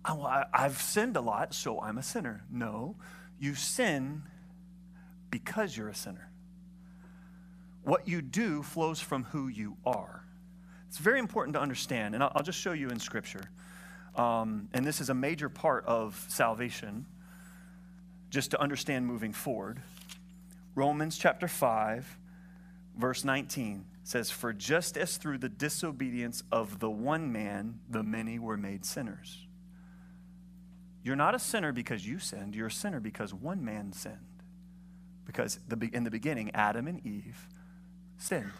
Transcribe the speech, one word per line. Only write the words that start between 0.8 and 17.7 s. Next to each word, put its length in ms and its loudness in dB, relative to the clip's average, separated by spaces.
sinned 340 4
a 60 6
lot, 320 2
so 260 0
I'm 180 -2
a 60 -2
sinner." 460 -2
No, 480 -2
you 160 0
sin 680 2
because 480 0
you're 120 -4
a 60 -8
sinner. 340 -8
What 240 6
you 140 2
do 420 2
flows 360 2
from 260 0
who 220 -2
you 380 -4
are. 400 0
It's 80 -10
very 220 8
important 340 2
to 80 6
understand, 540 2
and 80 6
I'll, 120 6
I'll 80 6
just 160 -2
show 140 0
you 160 -2
in 100 0
Scripture. 440 -4
Um, 580 4
and 120 4
this 160 0
is 80 -2
a 40 6
major 360 2
part 360 4
of 440 2
salvation, 760 2